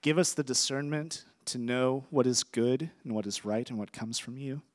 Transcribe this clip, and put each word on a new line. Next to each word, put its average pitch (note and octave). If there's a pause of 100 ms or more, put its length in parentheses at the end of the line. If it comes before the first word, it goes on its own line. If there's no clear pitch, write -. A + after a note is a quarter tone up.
Give D3+
us F3
the D3+
discernment C#3+ (200)
to -
know B2+
what C3+
is B2
good C3 (120)
and A#2+
what G#2+
is G#2
right A2
and B2
what G#2
comes A2+
from B2
you. C#3 (140)